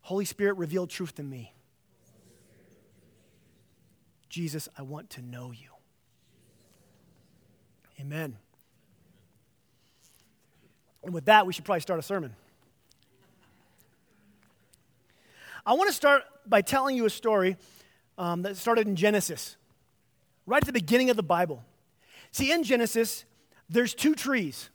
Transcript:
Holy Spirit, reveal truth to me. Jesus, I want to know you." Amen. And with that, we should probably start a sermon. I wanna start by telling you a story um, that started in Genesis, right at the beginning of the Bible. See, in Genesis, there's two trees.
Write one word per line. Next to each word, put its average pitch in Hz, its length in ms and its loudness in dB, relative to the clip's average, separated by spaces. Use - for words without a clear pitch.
Holy 190 240 -4
Spirit, 202 300 -2
reveal 180 320 -4
truth 175 300 -10
to 151 60 -12
me. 131 320 -14
Jesus, 156 360 -8
I 143 40 -14
want 143 280 -14
to - 100 -18
know 123 300 -14
you." 120 180 -20
Amen. 143 380 -8
And 185 80 -8
with 160 140 -6
that, 214 200 8
we 185 60 -4
should 160 140 -10
probably 180 140 0
start 165 200 -4
a - 20 -10
sermon. 160 320 -6
I 214 80 4
wanna 359 180 4
start 285 300 4
by 202 160 4
telling 269 340 0
you 233 80 0
a 214 60 4
story 190 480 0
um, 175 240 -4
that 196 140 -6
started 226 300 2
in 202 100 -2
Genesis, 190 600 0
right 262 160 2
at - 40 0
the 277 60 -8
beginning 240 380 4
of 233 60 4
the 220 60 -2
Bible. 160 420 0
See, 269 220 -2
in 330 120 2
Genesis, 226 600 0
there's 233 260 0
two 311 200 2
trees. 240 600 -4